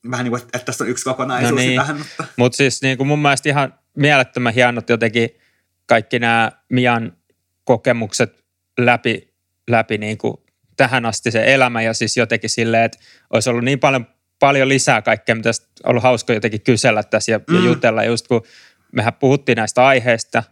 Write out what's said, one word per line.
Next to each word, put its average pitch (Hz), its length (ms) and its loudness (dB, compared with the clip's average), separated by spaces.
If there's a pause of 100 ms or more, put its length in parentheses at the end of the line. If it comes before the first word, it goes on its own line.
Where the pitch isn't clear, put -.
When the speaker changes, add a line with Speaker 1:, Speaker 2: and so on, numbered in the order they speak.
(100)
Speaker 1:
vähän 123 140 -4
niin 123 60 -4
kuin, 120 120 -4
että - 160 -10
tässä - 260 -6
on 104 60 -4
yksi 123 140 -6
kokonaisuus 127 480 -2
Speaker 2:
No - 40 0
niin. 127 240 0
Speaker 1:
tähän, 147 180 -4
mutta 151 260 -14 (120)
Speaker 2:
Mut 120 180 2
siis 139 280 0
niin 131 140 0
kuin 135 100 -2
mun 147 120 0
mielestä 147 300 0
ihan 139 260 -2 (220)
mielettömän 135 580 2
hienot 120 360 2
jotenkin 113 380 0 (580)
kaikki 117 320 0
nämä 117 340 0 (160)
Mian 120 440 0 (520)
kokemukset 117 800 -2 (340)
läpi, 120 560 0 (340)
läpi 113 300 0
niin 107 200 -8
kuin 113 160 -6 (420)
tähän 123 300 0
asti 113 240 -4
se 113 240 2
elämä 120 280 0
ja 113 120 -2
siis - 220 -4
jotenkin 113 340 -2
silleen, 113 340 2
että 110 140 -4 (320)
olisi 113 200 0
ollut 120 140 -2
niin 135 140 -2
paljon, 131 280 0 (320)
paljon 139 300 4
lisää 131 340 2
kaikkea, 113 320 -2
mitä 113 140 -2
olisi 113 140 -4 (240)
ollut 120 160 0
hauska 127 300 0
jotenkin 110 280 -2
kysellä 110 420 0
tässä 110 300 -2
ja, 107 80 0 (120)
ja 175 80 4
Speaker 1:
Mm. 185 60 2
Speaker 2:
jutella 123 380 0
just, 113 240 -4
kun 117 140 0 (500)
mehän 117 200 -2
puhuttiin 135 440 0
näistä 110 300 2
aiheista 123 640 0